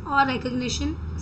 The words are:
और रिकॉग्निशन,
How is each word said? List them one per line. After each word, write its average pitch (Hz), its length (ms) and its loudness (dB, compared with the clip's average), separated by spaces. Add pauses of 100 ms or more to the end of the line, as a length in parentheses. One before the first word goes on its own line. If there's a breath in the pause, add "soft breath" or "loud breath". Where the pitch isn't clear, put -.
और 277 200 6
रिकॉग्निशन, 254 680 -2 (260)